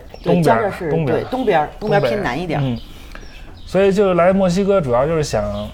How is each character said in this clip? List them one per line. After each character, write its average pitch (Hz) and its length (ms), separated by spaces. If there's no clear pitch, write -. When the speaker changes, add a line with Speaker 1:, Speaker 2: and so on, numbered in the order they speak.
Speaker 1:
对， 175 100
Speaker 2:
东 175 80
边 165 140
儿， - 0
Speaker 1:
尖 - 0
儿 - 60
尖 214 40
儿 190 60
是， 175 180
Speaker 2:
东 156 160
北。 160 60
Speaker 1:
对， 143 140
东 254 200
边 170 140
儿， 147 180
东 208 120
边 151 120
儿 131 60
偏 190 160
南 139 180
一 185 60
点 147 100
儿。 143 40
Speaker 2:
东 131 120
北。 113 40
嗯。 - 40
所 185 160
以 196 100
就 190 220
来 175 180
墨 190 160
西 185 160
哥， 196 160
主 131 140
要 127 120
就 165 80
是 160 80
想 104 520